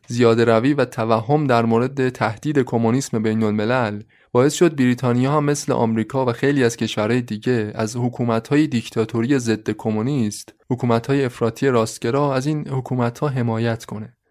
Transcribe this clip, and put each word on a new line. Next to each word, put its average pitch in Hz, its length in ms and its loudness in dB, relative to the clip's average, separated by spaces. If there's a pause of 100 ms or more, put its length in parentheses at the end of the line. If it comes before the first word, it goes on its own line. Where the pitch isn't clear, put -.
زیاده 117 380 4
روی 117 280 4
و 135 120 2
توهم 117 640 0
در 117 180 4
مورد 127 440 0
تهدید 123 500 -2
کمونیسم 117 640 0
بین 110 200 0
الملل 107 580 0 (300)
باعث 135 220 4
شد 165 220 2
بریتانیا 127 560 2
هم 151 120 2
مثل 143 280 -2
آمریکا 117 540 0
و 123 60 2
خیلی 139 320 2
از 117 140 0
کشورهای 113 440 -2
دیگه 110 540 -2
از 113 220 -4
حکومت‌های 120 680 0
دیکتاتوری 120 720 -2
ضد 110 320 -2
کمونیست، 110 840 -4 (160)
حکومت‌های 127 560 0
افراطی 120 420 -2
راستگرا، 131 680 0
از 131 120 -2
این 151 200 -4
حکومت‌ها 127 600 -2
حمایت 117 580 -2
کنه. 107 280 -14 (180)